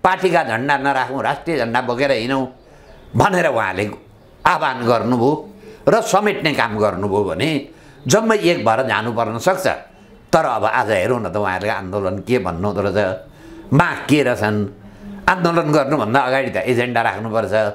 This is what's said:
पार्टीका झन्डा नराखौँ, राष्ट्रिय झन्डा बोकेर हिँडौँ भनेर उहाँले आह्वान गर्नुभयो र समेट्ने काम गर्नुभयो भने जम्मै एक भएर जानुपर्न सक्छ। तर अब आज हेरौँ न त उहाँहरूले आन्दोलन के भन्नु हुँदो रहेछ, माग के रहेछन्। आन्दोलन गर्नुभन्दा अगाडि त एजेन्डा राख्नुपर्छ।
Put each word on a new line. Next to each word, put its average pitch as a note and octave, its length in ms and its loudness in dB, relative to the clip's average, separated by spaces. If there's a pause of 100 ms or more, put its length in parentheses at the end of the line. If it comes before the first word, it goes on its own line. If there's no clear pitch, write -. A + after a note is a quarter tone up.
पार्टीका F3+ 400 2
झन्डा B2+ 340 0
नराखौँ, C3 460 -2
राष्ट्रिय D3 340 -2
झन्डा A#2 240 0
बोकेर B2 300 0
हिँडौँ B2+ 360 -2 (680)
भनेर F3 320 2
उहाँले G#2 440 -2 (540)
आह्वान C#3+ 420 0
गर्नुभयो B2 600 2 (400)
र A3 120 4
समेट्ने F#3+ 520 0
काम A2+ 240 0
गर्नुभयो G2+ 460 0
भने G#2 460 -2 (380)
जम्मै A3 300 4
एक D#3 280 0
भएर A2+ 220 2
जानुपर्न A2 500 -2
सक्छ। F3 300 0 (680)
तर D#3+ 120 4
अब A2 200 -2
आज A2 260 0
हेरौँ A2 300 2
न F#2 80 -6
त F2+ 80 -4
उहाँहरूले G2 340 -2
आन्दोलन G2 460 -4
के A2 220 0
भन्नु F2+ 280 -4
हुँदो G2 140 -2
रहेछ, F#2+ 360 0 (560)
माग D#3+ 360 2
के C#3+ 140 4
रहेछन्। G#2 440 0 (640)
आन्दोलन E3+ 420 2
गर्नुभन्दा C3+ 480 2
अगाडि C3 300 0
त G2+ 80 -4
एजेन्डा A#2+ 440 0
राख्नुपर्छ। G#2+ 520 -2 (220)